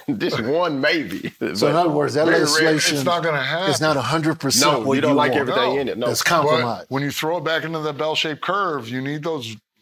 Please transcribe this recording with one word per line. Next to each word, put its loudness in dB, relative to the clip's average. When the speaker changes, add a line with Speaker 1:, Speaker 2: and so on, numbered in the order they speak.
Speaker 1:
<laughs> -2
Just -2
one, 0
maybe. 0
Speaker 2:
So -14
Speaker 1:
But -2
Speaker 2:
in 4
other 4
words, 0
that 2
Speaker 3:
Very 4
rare. 4
Speaker 2:
legislation 2
Speaker 3:
It's -2
not 2
gonna 0
happen. -2
Speaker 2:
is 0
not 2
a 0
hundred 0
percent 2
Speaker 1:
No, 2
Speaker 2:
what 2
Speaker 1:
you 2
don't 2
Speaker 2:
you 4
Speaker 1:
like 2
Speaker 2:
want. 2
Speaker 1:
everything 0
Speaker 3:
No. 0
Speaker 1:
in -2
it. -4
No. -2
Speaker 2:
That's 0
Speaker 3:
But 0
Speaker 2:
compromise. 2
Speaker 3:
when -2
you -2
throw -4
it -6
back -2
into -6
the -4
bell-shaped -4
curve, -2
you -6
need -6
those, -6